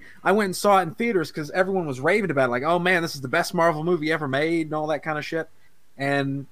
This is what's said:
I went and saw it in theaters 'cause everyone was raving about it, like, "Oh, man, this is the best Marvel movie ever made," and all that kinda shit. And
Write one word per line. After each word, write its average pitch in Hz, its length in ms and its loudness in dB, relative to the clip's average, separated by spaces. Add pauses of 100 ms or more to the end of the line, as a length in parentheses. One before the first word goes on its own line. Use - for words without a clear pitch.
(240)
I 170 80 4
went 208 160 4
and 180 80 -6
saw 202 240 4
it 185 40 2
in 160 120 -6
theaters 208 360 0
'cause 151 200 -8
everyone 185 360 0
was 127 120 -6
raving 180 320 2
about 135 180 4
it, - 20 -2
like, 123 120 -2
"Oh, 165 140 2
man, 175 240 2
this 165 140 -6
is 139 60 -12
the 135 60 -8
best 160 260 0
Marvel 165 300 2
movie 160 280 0
ever 156 160 0
made," 156 400 0
and 151 80 -6
all 156 120 -2
that 151 160 -2
kinda 156 180 -4
shit. 160 280 -6 (480)
And 139 540 -2